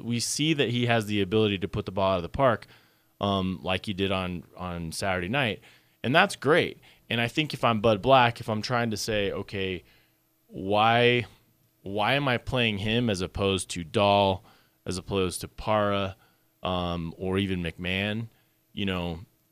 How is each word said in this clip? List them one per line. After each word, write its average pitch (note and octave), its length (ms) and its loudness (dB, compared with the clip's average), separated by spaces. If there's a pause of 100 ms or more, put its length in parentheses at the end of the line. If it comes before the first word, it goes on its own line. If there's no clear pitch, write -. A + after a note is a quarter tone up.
we A#2+ 160 -4
see D3+ 360 0
that C3+ 160 0
he A#2+ 160 0
has A#2 200 2
the G#2 140 0
ability G2+ 380 2
to F#2 100 -4
put G2+ 180 -6
the G2 60 -8
ball F#2+ 220 0
out - 20 2
of F2+ 80 -2
the E2+ 40 -6
park, B2+ 380 0 (540)
um, F#2+ 420 0
like F#2 240 -4
he G#2+ 60 -4
did G2 180 -2
on, F2+ 320 -4 (140)
on F2 340 -8
Saturday F#2 380 -4
night. A#2+ 320 -2 (420)
And A#2 120 -2
that's F#3+ 220 4
great. C#3 440 0 (280)
And A#2 120 -2
I A#2 80 0
think D3+ 260 -4
if - 100 -10
I'm A#2 160 2
Bud G#2+ 220 4
Black, B2 380 6
if A2+ 80 -8
I'm G#2+ 140 -2
trying A#2+ 280 -2
to G#2+ 60 -2
say, G2+ 360 -2
"Okay, F#2+ 500 -6 (640)
why, A#2 800 4 (560)
why G#2 320 0
am C#3+ 140 0
I B2 100 2
playing A2+ 400 -2
him A2+ 320 0
as F#2 100 -2
opposed F#2+ 500 -2
to F2 140 -8
Dahl, G2+ 600 4 (420)
as F#2 120 -4
opposed F#2 440 -2
to E2+ 60 -10
Parra, G2+ 680 -2 (460)
um, F2 540 -2
or F#2 220 -2
even F#2+ 240 -2
McMahon?" F#2+ 640 -4 (440)
You G2+ 140 -4
know, F2 340 -4 (320)